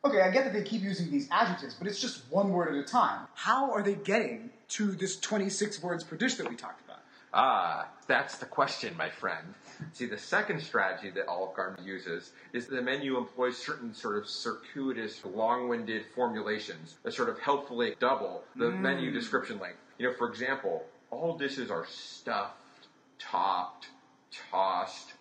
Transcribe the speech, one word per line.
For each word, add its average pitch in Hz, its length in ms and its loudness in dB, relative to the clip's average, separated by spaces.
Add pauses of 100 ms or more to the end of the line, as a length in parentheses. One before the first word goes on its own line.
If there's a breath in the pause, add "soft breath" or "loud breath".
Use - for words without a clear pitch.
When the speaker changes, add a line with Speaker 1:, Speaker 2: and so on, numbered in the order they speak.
Speaker 1:
Okay, 220 140 6
I 185 120 8
get 262 120 6
that 226 80 0
they 208 120 0
keep 208 180 -2
using 175 280 -2
these 139 220 0
adjectives, 180 440 2
but 180 120 -6
it's 208 100 -4
just - 320 -4
one 196 200 4
word 170 260 2
at 143 80 0
a - 20 -6
time. - 400 2 (100)
How 254 360 2
are 208 100 2
they 202 140 2
getting 226 540 0 (220)
to 208 200 2
this 185 260 -2
twenty-six 202 640 0
words 175 220 -2
per - 140 -10
dish - 180 2
that 135 140 -4
we 120 80 -8
talked - 260 -14
about? - 160 -18 (340 loud breath)
Speaker 2:
Ah, 101 540 4 (180)
that's 135 320 2
the - 80 -8
question, 123 520 0
my - 120 -2
friend. 85 440 -6 (400 loud breath)
See, 123 120 -6
the 107 120 -6
second 190 440 0
strategy 98 500 0
that 98 180 -2
Olive 92 260 -4
Garden 92 300 -4
uses 90 480 -8 (180 loud breath)
is 120 160 -4
the 131 140 6
menu 131 360 2
employs 123 400 2
certain 120 360 -6
sort 104 240 -2
of 104 100 -2
circuitous, 117 960 -4
long-winded 113 800 0 (100)
formulations 107 880 -2
that 117 100 -4
sort 117 160 2
of 107 100 -6
helpfully 123 640 2
double - 420 2 (140)
the 117 80 2
Speaker 1:
Mm. 120 160 2
Speaker 2:
menu 135 280 2
description 117 480 -2
length. 87 200 -10 (220)
You 123 100 2
know, 123 80 0
for 117 100 0
example, 110 560 -2 (280)
all 156 260 -2
dishes 135 340 -2
are 82 160 -2
stuffed, - 1000 -8 (320)
topped, 90 680 0 (640)
tossed. 95 680 0